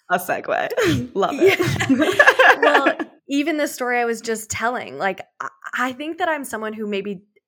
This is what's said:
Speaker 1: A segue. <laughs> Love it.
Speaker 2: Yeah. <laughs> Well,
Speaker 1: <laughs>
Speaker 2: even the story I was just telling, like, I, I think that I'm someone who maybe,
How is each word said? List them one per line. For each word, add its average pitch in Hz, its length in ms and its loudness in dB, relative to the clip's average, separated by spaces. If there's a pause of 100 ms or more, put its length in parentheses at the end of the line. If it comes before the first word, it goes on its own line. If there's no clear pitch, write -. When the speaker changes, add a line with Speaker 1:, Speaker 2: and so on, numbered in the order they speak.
(120)
Speaker 1:
A 180 80 4
segue. 277 920 0
<laughs> - 40 -20
Love - 240 0
it. 370 200 4
Speaker 2:
Yeah. 349 760 2
<laughs> - 260 6
Well, 294 360 4 (160)
Speaker 1:
<laughs> - 160 -20
Speaker 2:
even 294 280 0
the 294 120 0
story 247 300 -4
I 240 60 0
was 233 160 -4
just 226 300 -6
telling, 214 480 -4
like, 185 220 -2 (200)
I, - 80 -10 (300)
I 254 140 -2
think 302 260 -10
that 349 100 0
I'm 302 160 -2
someone 214 280 -6
who 214 140 -8
maybe, 196 360 -6 (260)